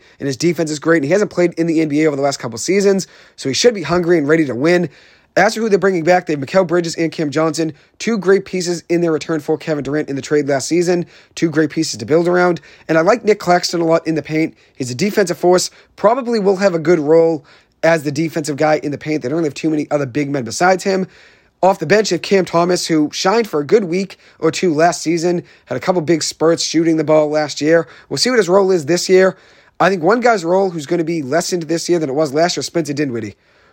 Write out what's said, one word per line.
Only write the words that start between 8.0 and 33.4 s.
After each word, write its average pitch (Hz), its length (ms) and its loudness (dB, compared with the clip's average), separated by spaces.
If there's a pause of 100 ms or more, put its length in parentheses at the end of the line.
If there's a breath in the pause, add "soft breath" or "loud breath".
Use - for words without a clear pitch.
great 190 280 2
pieces 175 420 -6
in 175 140 0
their 170 100 2
return 156 300 -2
for 156 160 -2
Kevin 147 260 -4
Durant 147 240 -4
in 139 80 -6
the 135 60 -6
trade 147 260 0
last 139 180 -2
season, 175 400 0 (280 soft breath)
two 170 160 -2
great 156 220 0
pieces 156 260 -4
to 113 80 -10
build 165 240 2
around. 180 320 2 (260 loud breath)
And 160 100 2
I 160 40 4
like 208 240 2
Nick 208 140 2
Claxton 175 420 0
a 170 40 0
lot 165 220 2
in 160 80 0
the 143 80 -4
paint. 156 320 -4 (220 soft breath)
He's 123 140 -6
a 123 40 -8
defensive 180 420 0
force, 180 340 2 (260 soft breath)
probably 233 420 0
will 196 160 2
have 190 180 2
a 165 60 -2
good 160 200 2
role 160 460 2 (380 soft breath)
as 160 200 2
the 143 100 -4
defensive 151 420 -4
guy 151 260 0
in 147 120 -6
the 135 40 -6
paint. 151 260 -6
They 123 40 -4
don't 151 120 -4
really 165 80 -2
have 139 80 -6
too 156 140 -4
many 151 220 -2
other 143 140 0
big 139 240 -4
men 139 160 -4
besides 180 400 0
him. 190 200 -2 (560 soft breath)
Off 190 180 2
the 160 60 -6
bench, 202 260 2
you 185 40 0
have 160 60 -4
Cam 190 240 2
Thomas, 170 420 0
who 151 240 0
shined 208 380 0
for 156 100 -2
a 147 60 -2
good 202 200 2
week 185 320 -6 (220 soft breath)
or 160 120 2
two 180 220 0
last 160 280 2
season, 170 420 0 (220 soft breath)
had 131 100 -6
a 127 60 -8
couple 185 200 -2
big 156 220 0
spurts 160 400 0
shooting 160 320 0
the 156 80 0
ball 151 260 2
last 151 300 -4
year. 165 300 2 (180 loud breath)
We'll 139 120 -6
see - 100 0
what 254 100 2
his 185 80 2
role 190 240 2
is 170 140 0
this 170 240 -2
year. 185 260 4 (460 soft breath)
I 170 80 4
think 190 120 -2
one 214 200 2
guy's 220 240 2
role 190 240 2
who's 165 160 -8
gonna 170 180 0
be 160 200 -4
lessened 165 400 -2
this 165 260 -4
year 175 100 2
than 151 100 -4
it 131 40 -6
was 147 200 -2
last 165 220 0
year, 143 80 -4
Spencer 151 300 -4
Dinwiddie, 117 420 -6 (380 soft breath)